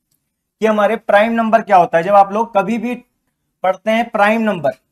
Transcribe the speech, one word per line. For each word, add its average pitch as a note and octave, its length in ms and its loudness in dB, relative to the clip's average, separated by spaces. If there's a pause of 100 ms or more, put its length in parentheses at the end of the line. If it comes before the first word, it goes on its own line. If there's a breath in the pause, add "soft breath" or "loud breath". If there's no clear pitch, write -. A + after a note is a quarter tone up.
(600)
कि G#3 60 0
हमारे G#3 320 0
प्राइम G#3 340 0
नंबर A3 300 0
क्या G3 140 2
होता E3 220 2
है। E3+ 60 -2
जब G3+ 100 0
आप G3 180 4
लोग A3 220 -4
कभी A#3 240 -2
भी A#3+ 160 -6 (680)
पढ़ते F#3 260 -4
हैं A3+ 200 -2
प्राइम A3 320 0
नंबर, F3 280 -4 (220)